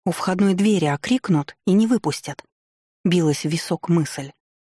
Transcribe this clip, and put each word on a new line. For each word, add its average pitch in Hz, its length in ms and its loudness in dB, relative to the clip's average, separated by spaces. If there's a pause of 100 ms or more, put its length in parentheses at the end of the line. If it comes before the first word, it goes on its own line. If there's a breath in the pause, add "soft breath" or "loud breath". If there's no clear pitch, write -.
У 180 40 -2
входной 190 440 0
двери 196 300 2
окрикнут 151 680 -2 (120)
и 175 60 2
не 214 120 4
выпустят. 208 580 -2 (600)
Билась 165 400 2
в 151 40 -2
висок 165 400 -6
мысль. 147 420 0 (400)